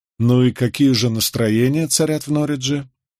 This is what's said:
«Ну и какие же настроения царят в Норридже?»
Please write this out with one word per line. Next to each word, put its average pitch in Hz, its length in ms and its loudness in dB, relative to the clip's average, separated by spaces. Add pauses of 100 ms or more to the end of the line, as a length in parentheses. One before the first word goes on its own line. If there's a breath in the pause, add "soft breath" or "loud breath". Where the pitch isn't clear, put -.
(180)
«Ну 123 260 4
и 123 80 4
какие 131 400 0
же 117 180 0
настроения 117 800 0
царят 156 380 -2
в 143 60 -4
Норридже?» 143 560 -4 (320)